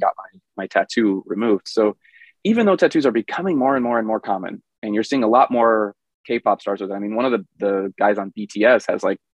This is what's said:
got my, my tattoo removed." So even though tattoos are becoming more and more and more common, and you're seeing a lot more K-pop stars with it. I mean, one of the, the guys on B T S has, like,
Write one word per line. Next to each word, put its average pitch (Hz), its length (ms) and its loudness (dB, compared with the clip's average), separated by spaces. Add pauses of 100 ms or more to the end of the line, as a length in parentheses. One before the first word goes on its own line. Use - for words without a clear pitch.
got 98 160 0
my, 95 240 -20 (160)
my 95 100 -8
tattoo 98 600 -2
removed." 104 420 -2
So 107 280 0 (460)
even 226 240 2
though 190 100 4
tattoos 160 300 2
are 120 60 2
becoming 165 440 -2
more 135 200 2
and 123 80 -2
more 120 140 0
and 110 80 -2
more 107 140 -2
common, 95 420 -6 (200)
and 107 120 -4
you're 110 100 0
seeing 135 180 -2
a 110 60 2
lot 127 220 4
more 113 440 2 (320)
K-pop 113 340 0
stars 101 200 -4
with 95 100 -6
it. 95 40 -6
I 101 40 -8
mean, 104 160 -6
one 117 100 0
of 131 80 0
the, 104 140 -2 (120)
the 98 400 -2
guys 101 200 2
on 98 160 -8
B 107 120 -10
T 104 180 -2
S 120 220 4
has, 104 160 -4
like, 95 160 -2 (160)